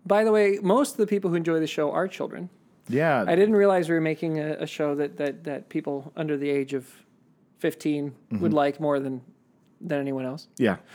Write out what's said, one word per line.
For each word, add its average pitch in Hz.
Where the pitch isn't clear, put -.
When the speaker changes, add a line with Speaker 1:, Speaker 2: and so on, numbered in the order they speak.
Speaker 1:
By 202
the 220
way, 202
most 233
of -
the 208
people 196
who 170
enjoy 165
the 160
show 151
are 180
children. -
Speaker 2:
Yeah. 139
Speaker 1:
I 175
didn't 208
realize 190
we 165
were 160
making 160
a, 151
a 156
show 147
that, 143
that, 143
that 143
people 147
under 156
the 143
age 139
of 131
fifteen 147
would 110
Speaker 2:
Mm-hmm. 165
Speaker 1:
like 143
more 143
than, 131
than 151
anyone 135
else. 131
Speaker 2:
Yeah. 107